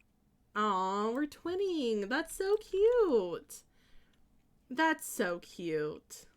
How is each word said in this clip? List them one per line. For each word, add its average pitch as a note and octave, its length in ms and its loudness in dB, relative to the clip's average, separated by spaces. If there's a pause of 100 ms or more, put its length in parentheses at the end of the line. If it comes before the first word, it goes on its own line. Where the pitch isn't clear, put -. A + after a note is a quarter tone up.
(560)
Aw, G3+ 560 0
we're C4 140 -2
twinning. D4+ 840 -2
That's D4+ 260 -4
so G4 220 2
cute. F#4+ 1040 2 (1080)
That's D#4 380 0
so F3+ 320 -2
cute. D#3 840 -6 (120)